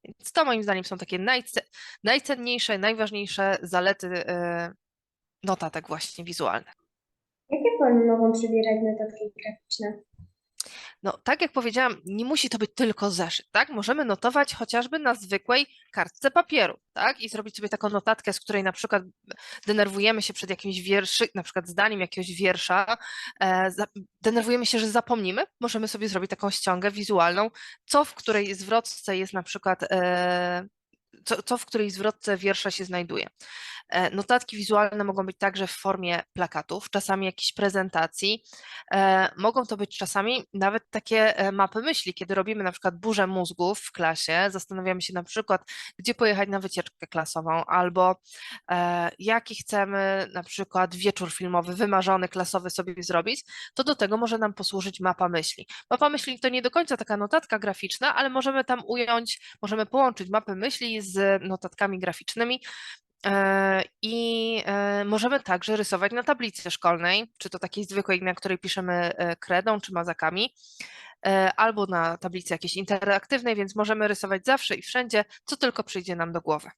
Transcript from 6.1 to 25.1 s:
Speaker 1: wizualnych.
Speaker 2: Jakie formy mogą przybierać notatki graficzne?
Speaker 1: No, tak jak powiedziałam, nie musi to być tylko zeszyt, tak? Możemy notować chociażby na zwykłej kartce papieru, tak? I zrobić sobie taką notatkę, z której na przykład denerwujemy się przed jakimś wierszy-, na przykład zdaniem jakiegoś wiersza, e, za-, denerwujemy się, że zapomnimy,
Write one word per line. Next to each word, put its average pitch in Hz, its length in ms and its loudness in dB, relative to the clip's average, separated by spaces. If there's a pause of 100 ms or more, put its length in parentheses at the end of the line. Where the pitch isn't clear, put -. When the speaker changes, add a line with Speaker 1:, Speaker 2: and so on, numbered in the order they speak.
Speaker 1:
wizualnych. 147 500 -2 (760)
Speaker 2:
Jakie 466 280 2
formy 240 280 8
mogą 226 260 6
przybierać 220 500 2
notatki 214 500 -4 (100)
graficzne? 214 600 -8 (1000)
Speaker 1:
No, 196 220 -4
tak 302 180 2
jak 330 100 -2
powiedziałam, 240 520 0
nie 208 200 -4
musi 285 240 0
to 226 100 -4
być 214 160 -2
tylko 214 360 0
zeszyt, 170 400 -4
tak? 262 180 4
Możemy 254 360 -2
notować 247 500 2
chociażby 247 440 -2
na 262 160 2
zwykłej 208 520 0 (260)
kartce 208 380 0
papieru, 294 480 2 (140)
tak? - 280 0
I 220 80 -10
zrobić 214 280 -10
sobie 208 120 -6
taką 214 200 -2
notatkę, 208 440 0
z - 80 -6
której 202 220 -2
na 190 100 0
przykład 202 300 0 (640)
denerwujemy 208 560 2
się 202 100 -4
przed 185 180 -8
jakimś 185 300 -4
wierszy-, 196 540 2
na 190 80 -4
przykład 175 260 -6
zdaniem 196 320 0
jakiegoś 180 320 -6
wiersza, 185 640 2 (440)
e, 185 300 4
za-, 196 160 -4 (340)
denerwujemy 233 460 2
się, 233 120 2
że 220 120 0
zapomnimy, 226 540 0 (160)